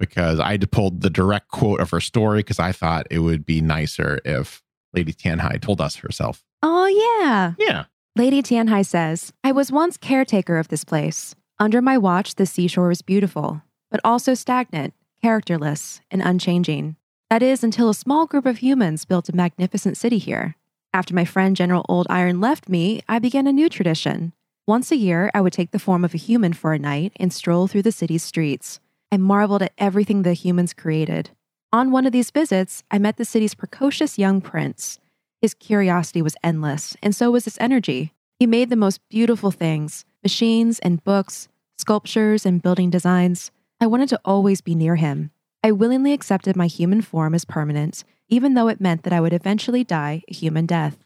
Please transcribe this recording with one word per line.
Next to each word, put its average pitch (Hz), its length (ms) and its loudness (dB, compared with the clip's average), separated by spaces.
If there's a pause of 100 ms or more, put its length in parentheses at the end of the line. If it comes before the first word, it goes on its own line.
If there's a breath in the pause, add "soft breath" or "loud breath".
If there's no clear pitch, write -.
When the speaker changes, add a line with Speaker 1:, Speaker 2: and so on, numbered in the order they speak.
Speaker 1:
because 82 400 -2
I 101 180 -2
pulled 95 440 -2
the 95 80 2
direct 95 380 0
quote - 320 0
of 90 120 -2
her 85 100 0
story 107 420 0
'cause - 160 -6
I 87 120 0
thought 82 380 -4
it 82 100 -2
would 82 260 0
be 80 160 0
nicer 78 640 -2
if - 360 -6 (320)
Lady 80 200 -2
Tianhai 82 480 -4
told 98 200 -2
us 71 160 -6
herself. - 460 -8 (180)
Speaker 2:
Oh, 339 260 2
yeah. 381 680 2
Speaker 1:
Yeah. 349 280 -2 (300)
Speaker 2:
Lady 262 260 2
Tianhai 220 440 2
says, 165 460 -4 (120)
"I 269 80 2
was 269 200 0
once 330 260 0
caretaker 214 600 0
of 160 120 -2
this 156 140 -6
place. - 520 -4 (240)
Under 214 220 2
my 262 160 2
watch, 190 380 0
the 190 100 2
seashore 180 440 0
was 175 120 -2
beautiful, 156 600 -2 (280)
but 214 140 -4
also 247 300 2
stagnant, 240 600 -4 (280)
characterless, 170 800 -2 (100)
and 190 100 -2
unchanging. 175 760 0 (340)
That 226 140 2
is, 262 200 2
until 233 260 2
a 214 60 2
small 302 300 0
group 277 200 -2
of 240 140 -2
humans 240 460 0
built 180 240 0
a 180 60 -2
magnificent 180 640 -2
city 240 200 0
here. - 380 -4 (380)
After 180 200 -2
my 175 120 2
friend 190 300 2
General 180 340 0
Old 180 200 2
Iron 180 300 0
left 247 300 -2
me, 185 380 0
I 233 120 0
began 262 280 0
a 277 40 2
new 302 180 4
tradition. 165 640 -2 (320)
Once 233 260 2
a 320 60 2
year, 185 360 2
I 202 80 2
would 185 120 2
take 170 180 -4
the 202 80 -2
form 180 240 2
of 170 100 0
a 170 40 -2
human 208 360 0
for 156 200 -2
a 151 60 0
night 147 400 -4
and 185 120 0
stroll 175 360 0
through 202 160 0
the 220 80 2
city's 165 320 -2
streets. - 560 -4 (320)
I 202 60 4
marveled 202 440 4
at 175 160 -4
everything 202 460 2
the 175 100 2
humans 175 400 0
created. 160 560 -2 (420)
On 254 200 2
one 262 140 2
of 262 80 2
these 247 180 0
visits, 202 580 -2
I 208 80 0
met 208 200 0
the 226 80 -4
city's 214 280 0
precocious - 640 -4
young 196 240 2
prince. - 580 -8 (420)
His 220 120 2
curiosity 180 680 0
was 156 220 -2
endless, 151 600 -4
and 202 120 0
so 240 140 2
was 240 160 2
his - 140 -12
energy. 170 540 0 (260)
He 247 80 4
made 240 220 2
the 247 60 0
most 202 340 2
beautiful 220 420 0
things, 156 540 -4 (180)
machines 226 560 2
and 175 240 0
books, 196 440 -2 (300)
sculptures 214 680 0
and 180 160 2
building 180 280 2
designs. 180 640 0 (280)
I 233 80 2
wanted 247 220 2
to - 160 -2
always 196 360 2
be 170 140 -4
near 165 200 2
him. 151 360 -2 (320)
I 220 80 4
willingly 254 420 2
accepted 190 420 -2
my 175 120 2
human 180 340 0
form 160 340 -2
as 170 100 -2
permanent, 151 580 -4 (260)
even 254 240 2
though 233 140 4
it 220 140 -2
meant 170 220 0
that 175 100 -2
I 170 80 2
would 165 120 2
eventually 214 500 0
die 156 440 -4
a - 60 -16
human 160 320 -2
death. 165 400 -2